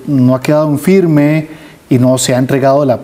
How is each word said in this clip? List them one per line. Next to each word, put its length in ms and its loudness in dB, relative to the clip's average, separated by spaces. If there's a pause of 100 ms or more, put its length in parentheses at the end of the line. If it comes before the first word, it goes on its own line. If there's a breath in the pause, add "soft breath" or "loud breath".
no 280 2
ha 60 -4
quedado 280 0
en 100 -2
firme 720 0 (400 loud breath)
y 100 0
no 200 2
se 160 -2
ha 40 0
entregado 460 0
la, 200 -2